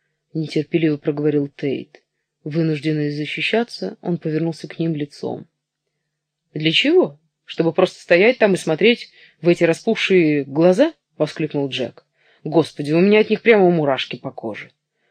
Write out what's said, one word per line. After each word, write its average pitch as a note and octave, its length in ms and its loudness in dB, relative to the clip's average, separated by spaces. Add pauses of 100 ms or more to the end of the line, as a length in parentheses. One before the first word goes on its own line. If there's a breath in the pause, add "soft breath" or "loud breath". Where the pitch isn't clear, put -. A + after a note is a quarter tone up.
(340)
нетерпеливо D#3 640 -2
проговорил D3 520 -2
Тейт. - 540 -8 (400)
Вынужденный D3+ 680 -2
защищаться, F#3 920 -6
он F3 180 -4
повернулся D#3 480 -4
к - 120 -12
ним E3 160 -2
лицом. - 520 -8 (1080)
«Для D#3 180 -2
чего? C4 480 2 (240)
Чтобы E3 300 -2
просто - 260 0
стоять G3 380 2
там G3+ 160 2
и E3+ 40 0
смотреть F#3 540 0 (300 soft breath)
в D#3+ 80 2
эти F3 140 2
распухшие D#3+ 840 0
глаза?» F3+ 480 2 (240)
воскликнул D3 500 -4
Джек. C3 380 -8 (380)
«Господи, D3+ 500 0
у E3+ 80 4
меня G#3 180 4
от A3 100 0
них G#3+ 120 -2
прямо G#3 280 4
мурашки C#3+ 460 -2
по B2+ 160 -12
коже». - 400 -14 (400)